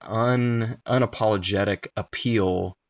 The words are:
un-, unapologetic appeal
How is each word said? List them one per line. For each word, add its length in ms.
un-, 840
unapologetic 1120
appeal 800